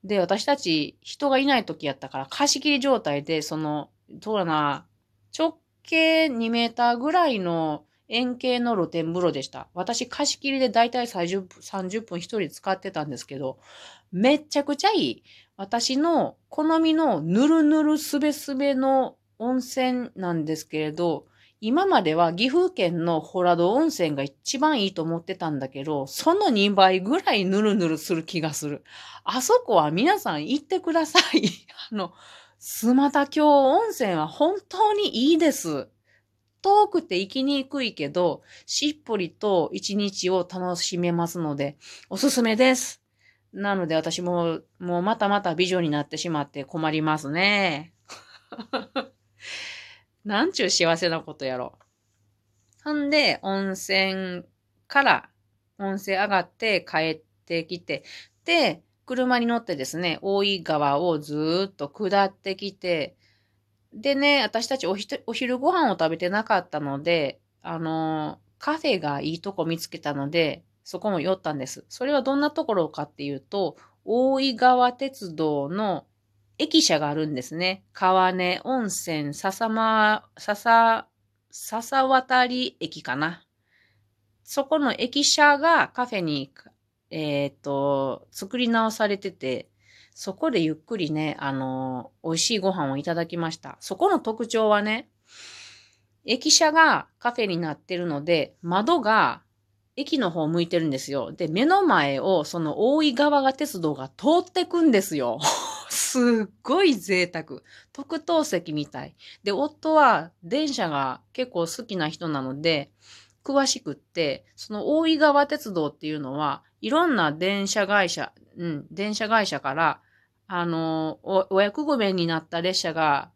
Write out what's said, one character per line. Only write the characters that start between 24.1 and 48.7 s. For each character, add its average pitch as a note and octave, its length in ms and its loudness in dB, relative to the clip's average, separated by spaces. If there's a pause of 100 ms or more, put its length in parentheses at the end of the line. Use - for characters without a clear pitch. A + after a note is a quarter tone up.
が C#3 80 -4
一 - 340 -8
番 D4 240 2
い G3 60 0
い F#3+ 60 -4
と E3 100 -4
思 E3 160 -2
っ E3 40 -12
て F#3+ 120 -8
た E3 160 -4
ん C#3+ 80 -4
だ C3 100 -6
け C3+ 140 -10
ど、 C#3+ 240 -4
そ - 260 0
の G4+ 160 2
二 G#3 220 2
倍 F#3+ 300 6
ぐ C4+ 200 0
ら F#4+ 120 0
い G3+ 120 0
ぬ F#3+ 160 2
る G#3+ 140 2
ぬ F3 120 2
る D#3 120 0
す F3+ 160 -4
る D#3+ 80 -4
気 D#3+ 180 -6
が D#3 120 -4
す D3 140 -8
る。 C#3+ 160 -8 (400)
あ A#3 200 -2
そ A4 100 4 (120)
こ A3 100 2
は D3+ 160 6
皆 D#4 280 2
さ G3 140 -4
ん D3 140 -6
行 C#4+ 140 -2
っ - 40 -20
て F#4 140 -2
く E4 120 -4
だ D#4+ 140 2
さ - 140 4 (180)
い。 - 60 2 (260)
<laughs> - 220 -18
あ A3 40 -8
の、 F3+ 180 -6 (460)
須 - 340 0
磨 C#4 180 6
田 C#4+ 160 2
峡 D4+ 200 2
温 D4 440 6
泉 G#3 220 0
は D#3 140 0
本 D#4+ 280 0 (120)
当 G#4 260 2
に D#4 360 0
い E4+ 40 6
い E4 40 4
で D#4+ 140 4
す。 D3+ 360 -6 (760)
遠 G4+ 240 6
く F#4 140 0
て - 180 -2
行 G3 100 -4
き C4 140 -4
に C#4 220 0
く C4+ 180 -6
い G#3+ 100 -4
け F#3+ 160 -4
ど、 E3+ 320 0 (240)
し - 240 -2
っ D4 140 -6
ぽ A3 140 -4
り F3 120 -2
と F#3+ 440 0
一 G3 220 -6
日 G3 340 -2
を F3+ 220 0
楽 F3+ 260 -4
し F3 200 -4
め F3 140 0
ま E3+ 160 0
す F3 120 -8
の D3+ 160 -4
で、 C#3+ 220 -6 (320)
お F#3+ 80 -8
す C4+ 120 2
す B3+ 120 0
め A3 140 2
で B3+ 200 4
す。 - 260 -10 (520)
な G3 220 -2
の F3+ 120 -2
で D#3+ 80 0
私 D#3+ 260 -2
も、 F3 400 -2 (180)
も F3 200 -2
う - 20 -2
ま G#3+ 160 0
た G3+ 100 0
ま G3+ 140 2
た F3 140 -2
美 F3+ 120 2
女 F3+ 140 0
に E3 80 0
な D3 120 0
っ C#3+ 60 -6
て D#3 100 -10
し F3 120 -6
ま D3+ 140 -2
っ C#3+ 60 -8
て C#3 140 -10
困 D#3+ 260 -4
り D#3 120 -2
ま D#3 160 0
す C#3+ 140 -8
ね。 F3+ 600 0 (560)
<laughs> - 1700 -12